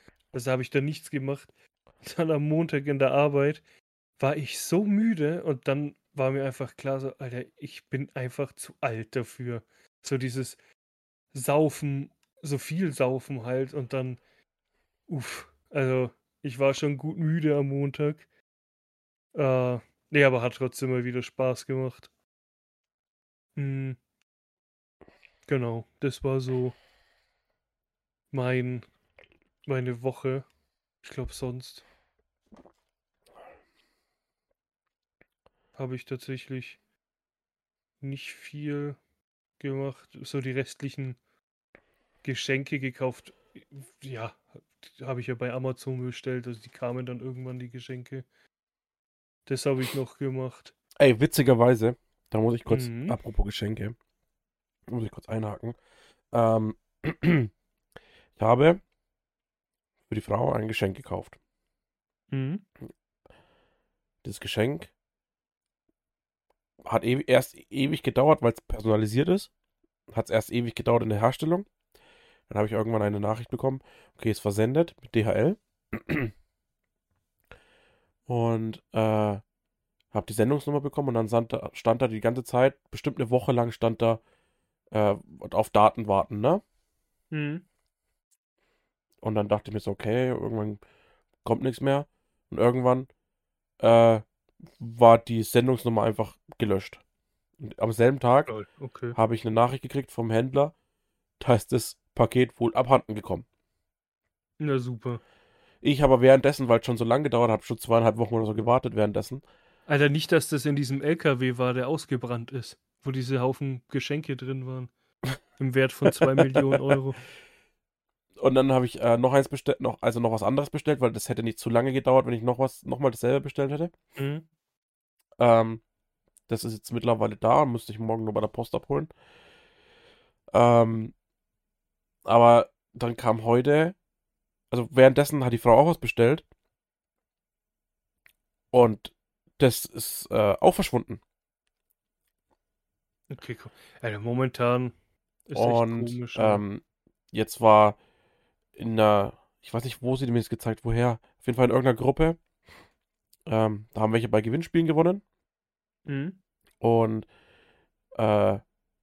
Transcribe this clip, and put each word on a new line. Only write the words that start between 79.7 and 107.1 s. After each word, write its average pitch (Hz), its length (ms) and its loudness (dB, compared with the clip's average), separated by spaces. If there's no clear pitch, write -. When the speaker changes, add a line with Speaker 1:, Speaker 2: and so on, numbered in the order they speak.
Speaker 2:
hab - 160 -4
die - 60 -12
Sendungsnummer 143 480 0
bekommen 143 280 -4
und 120 60 -4
dann 113 140 -2
stand 117 240 -2
da, - 200 -8
stand 117 280 0
da 131 80 2
die 110 120 -6
ganze 120 240 -2
Zeit, 127 340 2
bestimmt - 280 -6
eine 117 120 -4
Woche 123 220 2
lang 120 180 0
stand 113 300 -2
da, 113 200 2
äh, 104 260 2
auf 107 200 0
Daten 107 360 4
warten, 104 340 0
ne? 160 220 2
Speaker 1:
Mhm. 151 360 -6
Speaker 2:
Und 110 140 -6
dann 104 140 -2
dachte 104 220 -2
ich 104 40 -8
mir 104 60 -4
so, - 100 -6
okay, 120 380 -2
irgendwann 110 500 -6
kommt 113 200 -2
nichts 131 180 -4
mehr. 139 260 0
Und - 80 -6
irgendwann, 127 500 2
äh, 117 420 6
war 117 400 8
die 113 240 -4
Sendungsnummer 120 600 2
einfach 110 340 -2
gelöscht. 101 440 -2
Und 117 220 -14
am 113 120 0
selben 123 280 4
Tag 131 280 4
Speaker 1:
Lol, 107 180 -10
okay. 123 360 -12
Speaker 2:
habe 113 180 2
ich 110 100 -8
eine 110 100 -2
Nachricht 123 280 2
gekriegt 135 280 -8
vom 113 200 -6
Händler, 131 440 2
da 123 140 4
ist - 180 0
das - 260 -4
Paket - 460 2
wohl 117 140 0
abhanden 123 400 2
gekommen. 101 300 -8
Speaker 1:
Na 143 200 -2
super. 120 420 -8
Speaker 2:
Ich 143 200 2
habe 131 220 6
währenddessen, 135 460 6
weil 117 120 6
es - 60 -6
schon 123 100 0
so 113 80 -2
lange 127 200 2